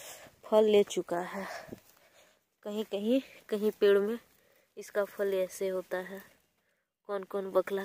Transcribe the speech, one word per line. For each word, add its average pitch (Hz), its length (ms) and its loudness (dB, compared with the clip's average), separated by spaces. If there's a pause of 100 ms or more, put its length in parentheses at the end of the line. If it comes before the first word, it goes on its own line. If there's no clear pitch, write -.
(460)
फल 220 200 6
ले 208 200 8
चुका 175 360 -4
है 190 240 -10 (1200)
कहीं 208 200 -6
कहीं, 226 360 0 (280)
कहीं 214 220 0
पेड़ 202 280 6
में 214 180 -2 (600)
इसका 208 280 -4
फल 202 280 -4
ऐसे 185 340 -4
होता 185 320 -6
है। 190 220 -12 (880)
कौन 202 140 -8
कौन 190 280 -8
बकला 190 340 0